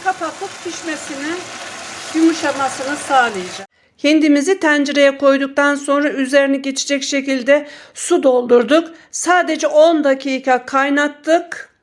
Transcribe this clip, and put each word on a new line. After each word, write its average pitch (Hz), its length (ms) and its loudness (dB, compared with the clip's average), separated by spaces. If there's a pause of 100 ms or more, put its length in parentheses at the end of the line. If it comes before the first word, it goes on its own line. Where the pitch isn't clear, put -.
kapatıp 370 460 -6 (140)
pişmesini, 311 720 -8 (800)
yumuşamasını 285 840 0
sağlayacağım. 208 720 -2 (380)
Hindimizi 302 560 2
tencereye 285 580 2
koyduktan 277 560 2
sonra 285 360 -2
üzerine 277 460 2
geçecek 269 460 -4
şekilde 269 640 0 (260)
su 330 280 -2
doldurduk. 247 720 2 (160)
Sadece 320 560 0
on 302 380 4
dakika 262 600 0
kaynattık. 285 1080 -2 (100)